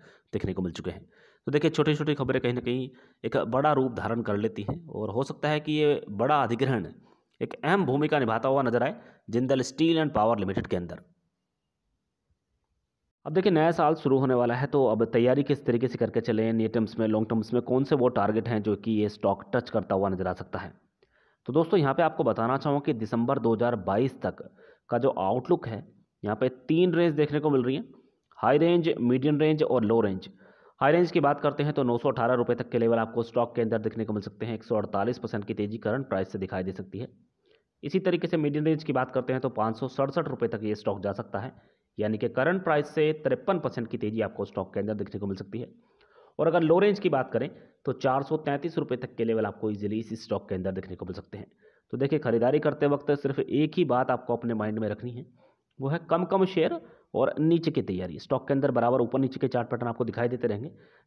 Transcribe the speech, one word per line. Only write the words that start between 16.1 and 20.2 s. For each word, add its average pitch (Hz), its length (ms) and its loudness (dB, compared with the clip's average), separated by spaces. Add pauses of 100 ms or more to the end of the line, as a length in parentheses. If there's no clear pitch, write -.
चलें, 113 320 0
नियर 110 160 2
टर्म्स 113 300 -2
में, 110 80 2
लॉन्ग 110 220 0
टर्म्स 113 240 -2
में 120 80 2
कौन 127 220 0
से 151 120 2
वो 127 120 4
टारगेट 107 400 2
हैं 110 160 -2
जो 104 120 0
कि 113 160 -4
ये 107 180 2
स्टॉक 98 340 -2 (100)
टच 120 160 -2
करता 101 260 -2
हुआ 98 140 2
नजर 92 180 -4